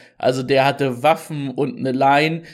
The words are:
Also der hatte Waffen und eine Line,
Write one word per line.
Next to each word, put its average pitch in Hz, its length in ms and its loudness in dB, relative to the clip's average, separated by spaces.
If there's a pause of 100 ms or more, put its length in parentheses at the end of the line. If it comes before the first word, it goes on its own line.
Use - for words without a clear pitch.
(180)
Also 131 240 0
der 131 240 2
hatte 135 380 -2
Waffen 151 480 -2
und 127 260 -4
eine 127 140 -4
Line, 143 500 2 (120)